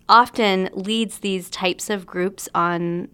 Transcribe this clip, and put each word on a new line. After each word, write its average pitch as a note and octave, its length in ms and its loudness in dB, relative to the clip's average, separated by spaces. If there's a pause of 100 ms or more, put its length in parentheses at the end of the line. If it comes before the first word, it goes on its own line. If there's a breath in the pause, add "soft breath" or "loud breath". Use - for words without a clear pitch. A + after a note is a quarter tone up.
often G#3 640 4
leads G#3 460 -4
these F#3+ 320 -4
types - 400 -4
of G3 160 -4
groups F#3 480 -4
on F3 600 -2